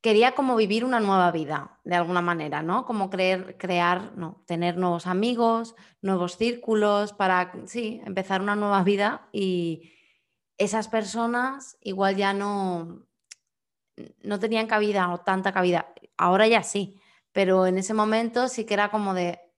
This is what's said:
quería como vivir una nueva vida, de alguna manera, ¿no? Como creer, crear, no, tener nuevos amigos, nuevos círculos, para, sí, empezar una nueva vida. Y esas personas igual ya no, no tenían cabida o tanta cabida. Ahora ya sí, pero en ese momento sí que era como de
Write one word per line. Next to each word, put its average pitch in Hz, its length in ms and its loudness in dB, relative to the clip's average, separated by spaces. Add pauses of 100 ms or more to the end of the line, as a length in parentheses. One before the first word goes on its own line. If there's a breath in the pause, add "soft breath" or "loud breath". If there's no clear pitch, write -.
quería 226 320 6
como 262 220 2
vivir 220 280 2
una 254 160 0
nueva 190 320 4
vida, 151 520 -6
de 175 120 -2
alguna 175 240 0
manera, 156 420 -2
¿no? 202 220 -2
Como 208 240 -4
creer, 185 500 -2
crear, 180 600 0
no, - 280 -12
tener 175 300 -2
nuevos 180 300 -2
amigos, 226 680 0 (280 loud breath)
nuevos 180 340 -2
círculos, 208 800 0
para, 185 380 0 (140)
sí, 226 380 -8
empezar 190 380 -4
una 208 140 -2
nueva 202 280 2
vida. 202 480 0
Y 175 600 -4 (680 soft breath)
esas 208 300 0
personas 233 920 -4
igual 196 360 0
ya 196 180 0
no, 190 720 -4 (1160)
no 208 180 -6
tenían 220 260 0
cabida 208 460 2
o 175 80 -4
tanta 190 320 0
cabida. 180 420 0 (240)
Ahora 185 300 6
ya 226 140 4
sí, - 380 -6 (320 soft breath)
pero 185 340 4
en 185 120 2
ese 190 160 -4
momento 226 540 0
sí 233 180 -6
que 208 80 0
era 208 160 2
como 202 240 -2
de 175 260 -2 (180)